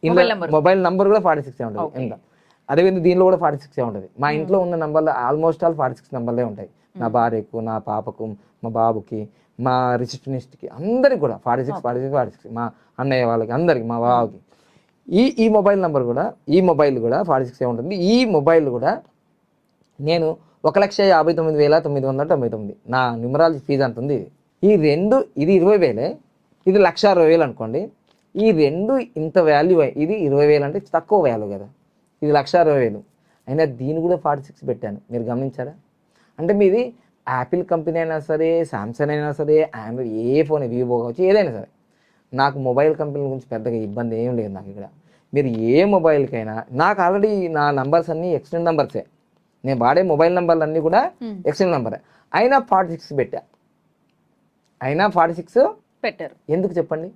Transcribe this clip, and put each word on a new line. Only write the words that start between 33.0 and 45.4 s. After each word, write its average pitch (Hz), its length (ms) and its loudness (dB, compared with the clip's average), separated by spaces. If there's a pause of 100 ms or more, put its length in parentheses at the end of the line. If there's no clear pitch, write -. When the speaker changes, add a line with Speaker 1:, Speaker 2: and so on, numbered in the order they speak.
Speaker 1:
అయినా 147 160 0
దీన్ని 139 380 -4
కూడా 175 140 0
ఫార్టీ 147 280 -4
సిక్స్ - 240 -16
పెట్టాను, 110 340 -8 (100)
మీరు 120 120 -6
గమనించారా? 127 480 -6 (680)
అంటే 175 140 0
మీది 208 400 0 (360)
యాపిల్ 131 360 -4
కంపెనీ 165 340 -4
అయినా 160 200 -4
సరే, 160 440 -2
Samsung 120 460 -6
అయినా 151 220 -4
సరే, 151 400 0 (180)
Android 120 220 -8
ఏ 120 320 0
ఫోన్, 147 200 -2
Vivo 120 380 -2
కావచ్చు, 120 220 -4
ఏదైనా 190 280 2
సరే, 104 160 -12 (680)
నాకు 139 260 0
మొబైల్ 139 360 2
కంపెనీ 143 300 -6
గురించి 135 260 -8
పెద్దగా 117 240 -4
ఇబ్బంది 113 460 -4
ఏం 123 140 -2
లేదు 107 180 -6
నాకు 98 160 -14
ఇక్కడ. 101 180 -16 (460)
మీరు 139 140 0